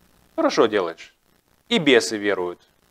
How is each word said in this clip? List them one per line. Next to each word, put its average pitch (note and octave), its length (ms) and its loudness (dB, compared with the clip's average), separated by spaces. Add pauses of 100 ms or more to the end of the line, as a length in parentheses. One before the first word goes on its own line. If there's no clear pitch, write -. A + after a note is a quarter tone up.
(360)
Хорошо C4+ 300 2
делаешь». G2 480 -4 (560)
И A#3 80 2
бесы B2 400 2
веруют, F#2 420 -4 (300)